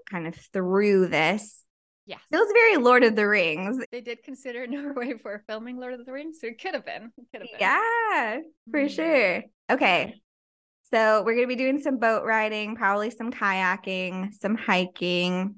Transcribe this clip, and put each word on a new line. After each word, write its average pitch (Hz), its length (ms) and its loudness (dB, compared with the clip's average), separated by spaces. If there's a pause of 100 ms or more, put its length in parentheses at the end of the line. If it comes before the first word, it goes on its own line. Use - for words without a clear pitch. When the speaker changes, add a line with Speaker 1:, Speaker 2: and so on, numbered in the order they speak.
Speaker 1:
kind 175 160 -8
of 175 100 -8 (180)
through 190 540 2
this. 165 580 -2 (400)
Speaker 2:
Yes. - 160 -16 (100)
Speaker 1:
Feels 403 220 2
very 453 240 6
Lord 247 260 6
of 220 140 4
the 208 100 2
Rings. 196 640 0
Speaker 2:
They 240 80 -10
did 233 240 -14
consider 254 440 -12
<laughs> 254 80 -8
Norway 277 460 -6
for 208 280 -12
filming 240 320 -12
Lord 254 140 -10
of 240 100 -16
the 254 80 -16
Rings, 311 260 -12
so 233 80 -10
it 233 140 -14
could 359 140 -8
have 247 100 -8
been. 226 320 -12
It 247 160 -20
could 214 80 -14
have 233 100 -16
been. - 80 -14
Speaker 1:
Yeah, 330 800 0 (320)
for 285 140 0
Speaker 2:
Mm. 294 40 0
Speaker 1:
sure. 254 540 2 (260)
Okay. 180 520 0 (720)
So 220 300 4
we're 226 120 0
gonna 247 120 2
be 247 80 -2
doing 262 240 0
some 277 200 -2
boat 226 260 2
riding, 214 500 -2
probably 208 360 0
some 233 200 -8
kayaking, 190 1000 -2
some 214 240 -4
hiking, 180 1000 0